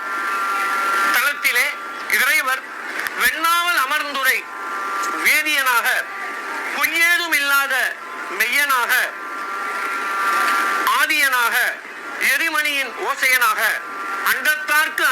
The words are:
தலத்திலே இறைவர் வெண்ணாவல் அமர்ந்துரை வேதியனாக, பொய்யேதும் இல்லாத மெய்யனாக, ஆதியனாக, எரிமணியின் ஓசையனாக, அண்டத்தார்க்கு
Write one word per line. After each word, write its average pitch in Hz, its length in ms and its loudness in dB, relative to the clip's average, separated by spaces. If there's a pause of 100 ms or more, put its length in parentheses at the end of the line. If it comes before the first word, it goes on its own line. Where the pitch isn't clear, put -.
(1160)
தலத்திலே 277 520 0 (500)
இறைவர் 262 460 0 (600)
வெண்ணாவல் 330 640 2
அமர்ந்துரை 269 540 0 (880)
வேதியனாக, 269 600 4 (880)
பொய்யேதும் 330 640 2
இல்லாத 277 340 2 (640)
மெய்யனாக, 247 540 2 (2000)
ஆதியனாக, 269 580 2 (760)
எரிமணியின் 294 600 0 (140)
ஓசையனாக, 254 540 2 (680)
அண்டத்தார்க்கு 302 800 2